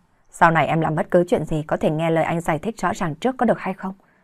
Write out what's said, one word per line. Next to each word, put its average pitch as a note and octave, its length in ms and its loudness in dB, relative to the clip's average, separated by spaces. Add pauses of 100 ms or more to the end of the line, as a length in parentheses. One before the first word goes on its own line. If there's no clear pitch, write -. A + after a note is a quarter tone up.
(300)
sau E3+ 200 4
này D#3+ 160 4
em D#3+ 140 0
làm D#3+ 140 0
bất D#3+ 160 -4
cứ F3 180 4
chuyện F#3 160 0
gì D#3 180 -2
có E3 140 -4
thể F#3 140 0
nghe E3 200 0
lời E3 140 2
anh E3 160 -2
giải D#3+ 180 -2
thích G#3+ 220 -8
rõ F#3 140 0
ràng D#3+ 200 -4
trước B3+ 240 -2
có A#3+ 80 0
được G3 120 2
hay F#3+ 160 -6
không? F#3+ 200 -10 (300)